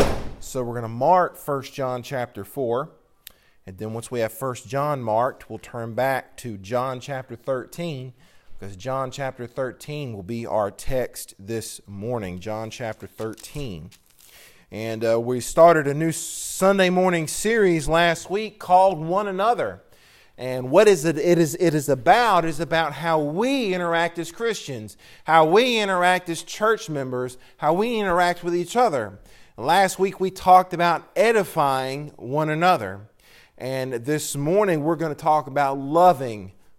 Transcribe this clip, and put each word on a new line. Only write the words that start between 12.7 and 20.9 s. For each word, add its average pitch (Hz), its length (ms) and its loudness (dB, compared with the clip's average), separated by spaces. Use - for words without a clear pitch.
thirteen. 110 840 -10
And, 113 340 -6
uh, 113 160 4
we 123 200 -2
started 165 460 6
a 143 60 0
new 160 180 0
Sunday - 800 0
morning 180 380 2
series 190 600 2
last 165 420 2
week 208 300 -6
called 180 400 4
One 185 280 -2
Another. 185 560 -2
And 127 320 -6
what 208 200 8
is 160 160 4